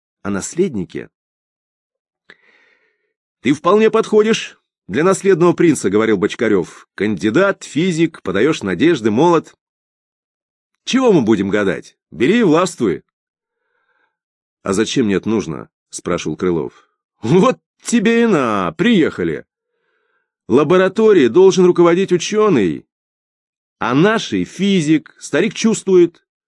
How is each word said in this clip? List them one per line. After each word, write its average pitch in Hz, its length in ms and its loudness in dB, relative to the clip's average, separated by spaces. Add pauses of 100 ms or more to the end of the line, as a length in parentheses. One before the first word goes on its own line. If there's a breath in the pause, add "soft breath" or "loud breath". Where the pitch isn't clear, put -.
(220)
о 98 80 -8
наследнике? 95 800 -6 (2250 soft breath)
"Ты 127 120 0
вполне 208 380 2
подходишь 214 680 0 (280)
для 123 180 -2
наследного 180 480 2
принца", — 151 380 0
говорил 107 260 2
Бочкарев. 101 800 -2
"Кандидат, 107 680 -2
физик, 160 580 -4
подаешь 107 400 -2
надежды, 110 480 0
молод. 156 440 0 (1300)
Чего 247 280 2
мы 160 100 4
будем 101 260 0
гадать? 92 500 -4 (120)
Бери 151 300 0
и 233 40 2
властвуй". 147 580 -2 (1600)
"А 117 100 -4
зачем 110 340 -2
мне 98 100 0
это 87 120 -6
нужно?" — 80 420 -6 (200)
спрашивал 82 460 -6
Крылов. 82 520 -6 (320)
"Вот 185 380 2 (240)
тебе 233 400 0
и 233 40 2
на, 113 460 -2
приехали. 104 720 -2 (1040)
Лабораторией 185 800 2
должен 180 380 4
руководить 175 460 2
ученый, 160 760 0 (920)
а 113 160 -2
нашей 156 500 0
физик, 170 760 -2
старик 156 360 -4
чувствует". 185 720 0 (220)